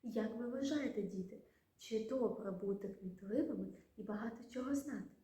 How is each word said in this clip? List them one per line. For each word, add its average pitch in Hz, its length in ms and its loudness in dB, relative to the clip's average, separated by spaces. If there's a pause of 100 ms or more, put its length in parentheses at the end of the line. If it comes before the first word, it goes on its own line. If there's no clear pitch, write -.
Як 220 340 2
ви 240 100 -2
вважаєте, 269 540 2
діти, 185 400 -2 (360)
чи 220 320 0
добре 240 420 2
бути 196 380 0
кмітливими 196 840 0 (240)
і 214 60 -6
багато 220 460 -2
чого 254 260 0
знати? 254 340 -2 (140)